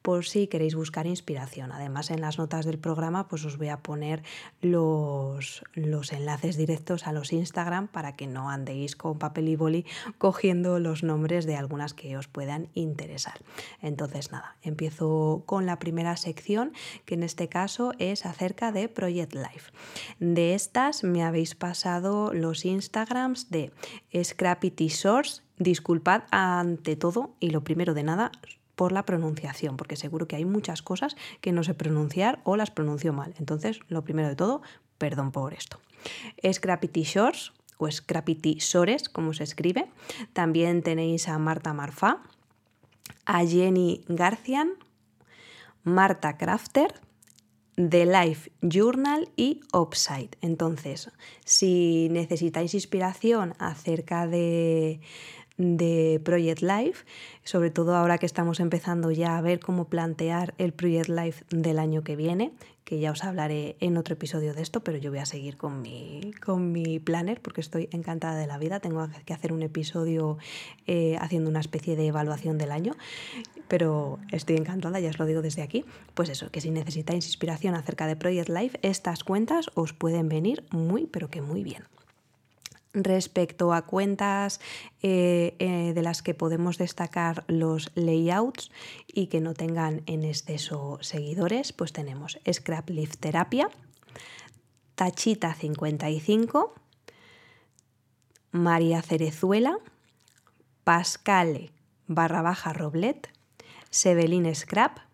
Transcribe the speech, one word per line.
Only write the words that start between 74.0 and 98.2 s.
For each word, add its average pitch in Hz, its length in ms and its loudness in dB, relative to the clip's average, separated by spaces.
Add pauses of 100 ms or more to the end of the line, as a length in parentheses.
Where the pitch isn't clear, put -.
estoy 165 240 0
encantada, 175 440 -2
ya 165 100 0
os 156 80 -6
lo 160 80 0
digo 160 160 0
desde 156 180 -4
aquí. 180 240 -2 (300)
Pues 175 160 0
eso, - 200 -8
que 147 120 -6
si 160 80 -2
necesitáis 160 560 -2
inspiración 170 480 -2
acerca 156 320 -2
de 156 100 0
Project 175 320 0
Life, 202 320 0
estas 185 420 0
cuentas 226 520 2
os 160 180 0
pueden 165 380 2
venir 170 400 0
muy, 175 340 2
pero 160 240 -6
que 151 140 -8
muy 160 220 -4
bien. - 200 -10 (1080)
Respecto 185 800 2
a 165 80 2
cuentas, 196 800 0 (420)
eh, 180 560 4
eh, 175 360 0
de 170 80 2
las 170 200 -2
que 175 100 -2
podemos 165 460 0
destacar 170 680 -2
los 160 480 0
layouts 170 800 2 (340)
y 190 200 -2
que 160 160 0
no 165 100 -2
tengan 160 540 -2
en 156 180 -2
exceso 151 800 -6
seguidores, 170 720 -2
pues 165 180 -4
tenemos 143 480 -8 (100)
Scrap 160 380 -4
Lift 156 320 -4
Terapia, 180 480 2 (1300)
Tachita 180 580 0
cincuenta 151 560 -2
y 156 100 0
cinco, 226 560 2 (1800)